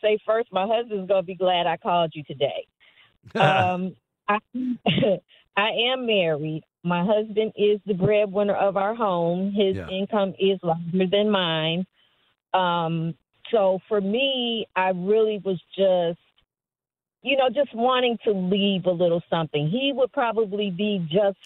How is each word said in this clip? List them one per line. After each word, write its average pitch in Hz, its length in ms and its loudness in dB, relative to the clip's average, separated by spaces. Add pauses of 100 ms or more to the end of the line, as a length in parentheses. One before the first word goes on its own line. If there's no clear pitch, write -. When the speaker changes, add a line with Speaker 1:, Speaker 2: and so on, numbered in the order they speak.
Speaker 1:
say 214 240 2
first, 226 260 0
my 185 140 0
husband's 220 420 -4
gonna 190 140 2
be 180 120 -10
glad 180 320 0
I 170 120 0
called 175 360 0
you 151 80 -10
today. 139 440 -4 (640)
Speaker 2:
<laughs> - 20 -12
Speaker 1:
Um, 180 640 2 (320)
I, 208 100 0 (160)
<laughs> 226 680 0 (360)
I 208 120 2 (240)
am 254 140 -4
married. 160 560 0 (200)
My 175 220 0
husband 214 520 0
is 208 300 2
the 202 80 -2
breadwinner 202 600 2
of 185 220 0
our 196 180 0
home. 185 580 0
His 196 240 2
Speaker 2:
Yeah. 175 120 -8
Speaker 1:
income 196 500 -2
is 196 240 2
larger 170 480 -2
than 202 200 2
mine. 165 560 0 (680)
Um, 165 640 0 (360)
so 190 380 2
for 208 120 0
me, 233 680 -2 (100)
I 185 140 2
really 208 540 0
was 185 140 -2 (180)
just, 180 420 2 (1040)
you 269 160 0
know, 262 100 4
just 262 260 -2
wanting 247 500 0
to 226 80 2
leave 196 540 0
a 185 40 4
little 175 400 0
something. 151 380 -2
He 262 260 -2
would 247 180 0
probably 214 580 -2
be 190 400 -2
just 196 360 2